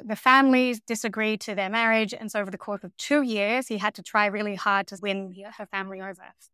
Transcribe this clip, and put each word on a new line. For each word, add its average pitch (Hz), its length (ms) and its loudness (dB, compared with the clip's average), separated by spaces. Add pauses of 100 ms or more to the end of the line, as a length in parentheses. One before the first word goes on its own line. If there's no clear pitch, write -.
the 208 120 -4
families 254 640 6
disagreed 220 640 -2
to 220 120 -8
their 190 140 -2
marriage. 220 440 2
And 220 160 -10
so 214 120 -2
over 190 100 -8
the 196 60 -12
course - 260 -8
of 185 140 -14
two 294 240 2
years, 226 480 0
he 220 80 -2
had 208 160 -2
to 185 100 -18
try 208 220 2
really 202 300 -2
hard 196 320 0
to 196 140 -14
win 196 300 -4
he-, 190 140 -18 (140)
her 208 80 -12
family 190 340 -8
over. 190 240 -12 (280)